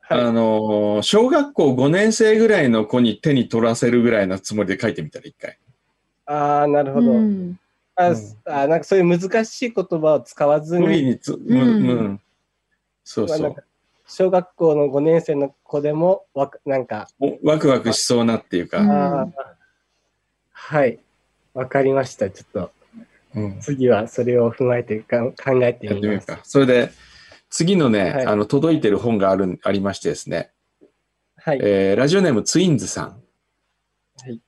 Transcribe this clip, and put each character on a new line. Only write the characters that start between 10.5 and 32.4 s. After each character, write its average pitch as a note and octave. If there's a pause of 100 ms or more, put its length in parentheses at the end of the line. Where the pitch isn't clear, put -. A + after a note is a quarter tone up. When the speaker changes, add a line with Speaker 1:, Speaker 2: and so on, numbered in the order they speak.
Speaker 1:
ず D#3+
に。 F3
Speaker 2:
無 D#3+
理 D#3+
に B2
つ-、 -
Speaker 3:
う -
ん。 -
Speaker 2:
う B3+
ん、 G#3+
う B2
ん。 G2+ (840)
そ -
う C#3
そ D#3
う。 -
Speaker 1:
ま D3+
あ、 -
な C3+
ん -
か、 - (420)
小 F#3+
学 F3+
校 D#3+
の D3
五 C#3
年 D#3+
生 E3
の C#3
子 D3
で D3
も、 F3+ (100)
わ C#3
く-、 -
な C3+
ん B2+
か。 G#2+ (120)
Speaker 2:
お、 -
ワ D3+
ク D#3
ワ B2+
ク A#2
し -
そ A#2+
う A#2
な A#2
っ -
て -
い F2
う E2
か。 -
Speaker 3:
う G#3
ん。 G#3
Speaker 1:
あ C#3
ー。 E3+ (1200)
は D3
い。 A2+ (540)
わ B2+
か C3+
り C3+
ま C3+
し -
た。 G2+
ち -
ょ -
っ -
と。 F#2 (640)
Speaker 2:
う G#2+
ん。 G2
Speaker 1:
次 C3
は A2
そ -
れ B2
を A#2
踏 B2
ま B2
え A#2+
て G#2+
か A#2+
ん-、 C3
考 B2+
え A#2+
て G#2+
み G#2
ま -
す。 -
Speaker 2:
や -
っ G2+
て G#2
み G#2
る F#2+
か。 -
そ -
れ C3+
で、 B2 (580)
次 F3
の D3
ね、 G2+
Speaker 1:
は C3+
い。 -
Speaker 2:
あ G#2+
の、 G#2
届 D3+
い D3+
て A2+
る G2+
本 A2
が G2
あ F#2+
る、 F#2
あ G2+
り G2
ま G2
し -
て E2+
で -
す -
ね。 E2+ (880)
Speaker 1:
は -
い。 C3+
Speaker 2:
え G2
ー、 -
ラ B2+
ジ F3
オ G3+
ネ F3
ー -
ム G#2